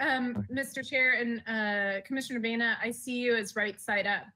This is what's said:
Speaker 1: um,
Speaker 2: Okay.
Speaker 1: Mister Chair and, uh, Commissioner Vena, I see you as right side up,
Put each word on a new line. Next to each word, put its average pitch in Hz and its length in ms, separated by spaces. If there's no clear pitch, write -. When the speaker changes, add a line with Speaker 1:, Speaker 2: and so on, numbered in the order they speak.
Speaker 1:
um, 254 380
Speaker 2:
Okay. 202 120
Speaker 1:
Mister 269 320
Chair 262 380
and, 233 260
uh, 208 580
Commissioner 262 360
Vena, 226 420
I 226 80
see 247 280
you 240 180
as 202 180
right 208 260
side 202 260
up, 202 160